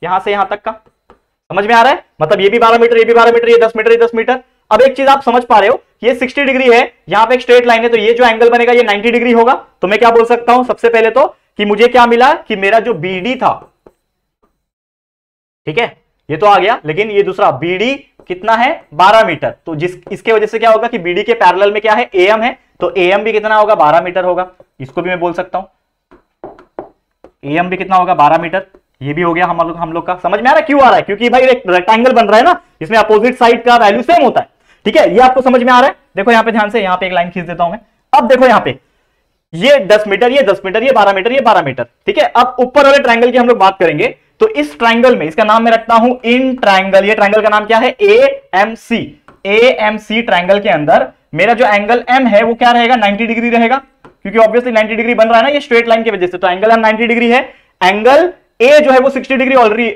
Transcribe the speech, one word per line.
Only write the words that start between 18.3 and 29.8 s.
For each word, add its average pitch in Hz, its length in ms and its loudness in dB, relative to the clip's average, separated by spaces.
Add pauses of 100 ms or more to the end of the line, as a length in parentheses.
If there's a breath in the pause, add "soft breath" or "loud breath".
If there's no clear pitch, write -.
है? 262 300 -4 (100)
बारह 202 320 4
मीटर। - 280 -6 (120)
तो 165 80 -10
जिस, 175 220 -8 (160)
इसके 226 200 -4
वजह 214 140 0
से 226 120 -6
क्या 226 120 2
होगा 220 180 0
कि 233 100 -8
बीडी 175 240 -4
के 226 120 -2
पैरेलल 196 380 0
में 214 100 -4
क्या 214 120 0
है? 247 200 -4
एएम 202 280 0
है, 262 160 -6 (220)
तो 175 160 -6
एएम 190 260 0
भी 220 100 -4
कितना 214 220 -2
होगा? 214 200 2
बारह 156 260 2
मीटर 180 240 -6
होगा। 180 260 -4 (300)
इसको 139 220 -10
भी 180 80 -6
मैं 180 100 -6
बोल 175 120 -4
सकता 185 260 -8
हूं 190 80 -10 (1800)
एएम 165 240 -4
भी 180 80 -6
कितना 185 200 -4
होगा? 180 180 0
बारह 151 240 2
मीटर। 170 280 -6 (360)
ये 143 100 -8
भी 170 100 -4
हो 170 120 0
गया 180 120 -2
हम 170 120 -6
लोग, 165 180 -4
हम 165 160 -8